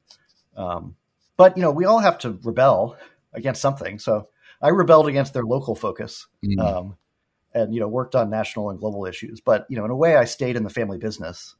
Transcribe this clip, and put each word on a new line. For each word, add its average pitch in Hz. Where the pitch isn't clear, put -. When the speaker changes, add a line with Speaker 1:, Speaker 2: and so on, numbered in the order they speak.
Speaker 1:
Um, 90
but, 185
you 180
know, 160
we 160
all 220
have 196
to 110
rebel 117
against 123
something. 135
So 107
I 139
rebelled 156
against 139
their 123
local 120
focus, -
Speaker 2:
Mm. 101
Speaker 1:
um, 95
and, 110
you 117
know, 104
worked 123
on 117
national 104
and 95
global 101
issues. 110
But, 107
you 131
know, 107
in 113
a 127
way, 156
I 123
stayed 123
in 110
the 101
family 101
business. 92